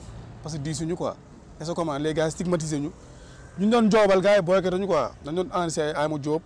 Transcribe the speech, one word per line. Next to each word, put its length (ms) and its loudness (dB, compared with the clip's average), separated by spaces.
parce 120 -10
que 60 -8
diisuñu 340 -6
quoi, 220 -4
est-ce 100 -8
que 40 -6
comment 240 -4
les 160 -2
gars 160 0
stigmatisé 480 -4
ñu, 120 -4
ñu 80 0
doon 240 4
joobal 300 6
gars 160 6
yi 60 4
boycotté 360 2
ñu 80 -2
quoi, 240 2
dañu 180 -4
doon 100 -6
enregistré 380 -2
ay 60 -6
Ayma 220 -2
Diop, 280 -2